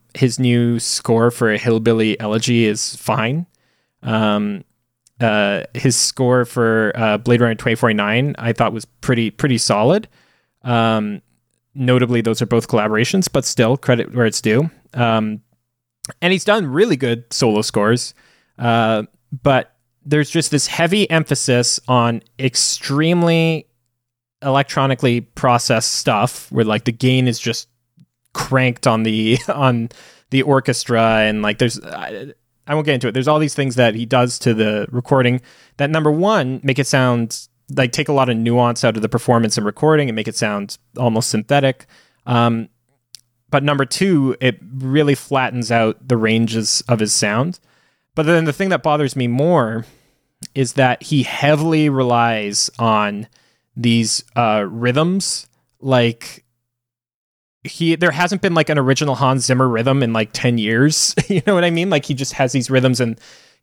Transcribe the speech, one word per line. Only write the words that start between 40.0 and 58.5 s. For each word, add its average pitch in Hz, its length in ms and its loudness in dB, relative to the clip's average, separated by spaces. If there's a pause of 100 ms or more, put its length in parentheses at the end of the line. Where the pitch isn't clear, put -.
and 110 80 -6
make 110 140 -4
it 107 80 -8
sound 101 400 -4 (200)
almost 117 320 0
synthetic. 135 560 0 (400)
Um, 117 440 0 (800)
but 139 140 0
number 143 220 0
two, 147 560 0
it 127 180 0 (140)
really 135 420 0
flattens 123 560 -4
out 113 360 0
the 123 100 2
ranges 110 720 0
of 117 120 2
his 107 140 -2
sound. 117 460 -2 (560)
But 156 100 -2
then 165 200 4
the 147 80 -2
thing 190 160 -2
that 156 140 0
bothers 147 320 0
me 127 120 0
more 123 580 0 (680)
is 131 200 -2
that 127 280 0
he 139 220 0
heavily 151 640 0
relies 117 880 0
on 107 500 0 (480)
these, 117 480 0 (120)
uh, 107 340 0
rhythms. 143 800 -2 (320)
Like, 123 640 -2 (1200)
he, 165 320 -2
there 170 160 2
hasn't 180 300 -2
been, 185 120 0